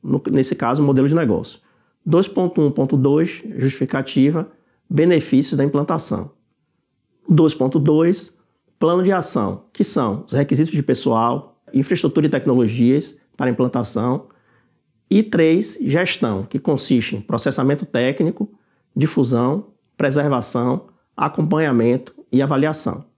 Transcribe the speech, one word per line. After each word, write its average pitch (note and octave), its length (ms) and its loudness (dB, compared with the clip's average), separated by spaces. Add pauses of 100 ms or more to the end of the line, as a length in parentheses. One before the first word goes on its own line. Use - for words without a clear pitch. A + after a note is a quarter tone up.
No, - 240 -2
nesse C3 240 0
caso, C3+ 280 0
o - 20 4
modelo C#3 240 2
de D3+ 60 2
negócio. A#2 460 -2 (440)
Dois F3+ 240 2
ponto F3+ 320 -2
um D3 100 4
ponto C3+ 240 -2
dois, C#3+ 480 2 (140)
justificativa, C3+ 920 0 (400)
benefícios D3+ 720 2
da D#3 80 2
implantação. D3 680 -2 (960)
Dois D#3 280 4
ponto C3+ 240 0
dois, D#3+ 600 0 (400)
plano F3 240 2
de F#3 80 2
ação, A2+ 640 -4
que - 100 -2
são A#2 440 -2
os - 80 -12
requisitos C#3+ 400 0
de C#3+ 80 0
pessoal, A#2+ 760 -2 (140)
infraestrutura D3+ 540 0
e - 20 2
tecnologias B2+ 920 0 (160)
para C3 140 -2
implantação. B2 760 -2 (840)
E G#3 140 4
três, E3+ 580 0
gestão, C#3 600 -2
que - 160 -8
consiste C3 580 -2
em G#2 60 -10
processamento C3+ 640 -2
técnico, C#3 680 -2 (420)
difusão, C3 720 0 (280)
preservação, C3 920 -2 (280)
acompanhamento C#3+ 1000 0 (160)
e C3 120 2
avaliação. C#3+ 640 -2 (120)